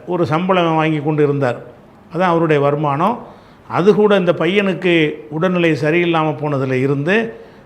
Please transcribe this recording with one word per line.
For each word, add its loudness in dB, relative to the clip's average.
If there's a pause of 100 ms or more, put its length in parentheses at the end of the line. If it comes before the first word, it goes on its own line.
ஒரு -2
சம்பளம் 0
வாங்கி 0
கொண்டு 0
இருந்தார். 0 (520)
அதான் -4
அவருடைய 2
வருமானம். 0 (500)
அது 2
கூட 4
இந்த 2
பையனுக்கு 0 (160)
உடல்நிலை 0
சரியில்லாம 0
போனதுல -4
இருந்து -2 (320)